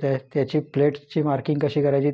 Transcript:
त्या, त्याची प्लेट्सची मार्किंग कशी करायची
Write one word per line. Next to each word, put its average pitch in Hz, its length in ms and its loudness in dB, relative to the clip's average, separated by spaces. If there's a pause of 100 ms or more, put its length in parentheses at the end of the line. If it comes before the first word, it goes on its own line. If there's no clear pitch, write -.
त्या, 135 160 0 (160)
त्याची 143 260 0 (140)
प्लेट्सची 147 500 0
मार्किंग 147 380 0
कशी 147 220 0
करायची 139 300 2